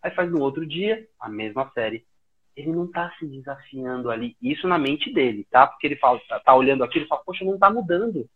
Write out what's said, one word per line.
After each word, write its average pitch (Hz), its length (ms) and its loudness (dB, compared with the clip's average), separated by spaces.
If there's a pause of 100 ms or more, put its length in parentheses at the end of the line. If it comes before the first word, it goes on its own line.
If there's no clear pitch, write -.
Aí 180 100 -6
faz 175 200 -2
no 160 100 0
outro 139 240 -2
dia, 208 420 -4 (120)
a 104 80 -12
mesma 107 440 -6
série. 113 340 -4 (500)
Ele 143 160 -8
não 175 180 -4
tá 170 300 -6
se 165 60 -10
desafiando 131 840 -8
ali. 113 320 -6
Isso 147 240 -4
na 180 120 2
mente 147 340 -2
dele, 123 400 0
tá? 131 160 8
Porque - 200 -6
ele 139 100 -4
fala, 123 320 2
tá, 107 100 -6
tá 135 160 8
olhando 131 300 4
aquilo 147 180 -2
e - 40 -12
fala, 147 180 -2
"Poxa, 185 180 -8
não 190 160 -2
tá 196 100 8
mudando. 185 680 -2